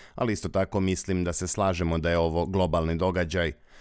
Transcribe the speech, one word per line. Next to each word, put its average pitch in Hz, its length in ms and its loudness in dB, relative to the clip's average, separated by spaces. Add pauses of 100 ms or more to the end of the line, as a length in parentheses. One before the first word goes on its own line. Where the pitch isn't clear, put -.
(160)
ali 117 180 -2
isto 95 160 -4
tako 95 300 0
mislim 95 440 0
da 87 100 -2
se 92 140 -2
slažemo 87 500 0
da 80 120 0
je 85 80 2
ovo 82 280 2
globalni 85 500 0
događaj. 87 560 0 (300)